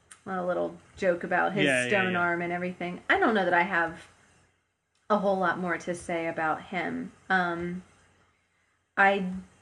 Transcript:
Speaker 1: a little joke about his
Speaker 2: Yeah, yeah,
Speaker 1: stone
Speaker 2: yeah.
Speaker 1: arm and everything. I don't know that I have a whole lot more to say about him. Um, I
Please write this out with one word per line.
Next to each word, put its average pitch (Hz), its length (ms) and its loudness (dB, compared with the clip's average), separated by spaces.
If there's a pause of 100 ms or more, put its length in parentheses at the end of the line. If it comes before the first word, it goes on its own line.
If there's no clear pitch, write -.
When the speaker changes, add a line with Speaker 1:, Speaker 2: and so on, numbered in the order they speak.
(260)
Speaker 1:
a 185 200 -4
little 175 320 -2 (180)
joke 175 300 0
about 175 280 2
his 170 120 4
Speaker 2:
Yeah, 131 180 4
yeah, 123 60 -2
Speaker 1:
stone 185 240 2
Speaker 2:
yeah. 180 60 0
Speaker 1:
arm 175 220 0
and 175 120 -4
everything. 180 560 -6
I 381 100 2
don't 311 140 4
know 202 100 2
that 180 100 2
I 175 100 4
have 170 320 -2 (1120)
a 208 80 4
whole 190 200 2
lot 175 220 0
more 175 200 -2
to 180 160 -6
say 170 320 -4
about 165 340 -2
him. 170 500 -6 (180)
Um, 175 540 -2 (1120)
I 196 300 4 (360)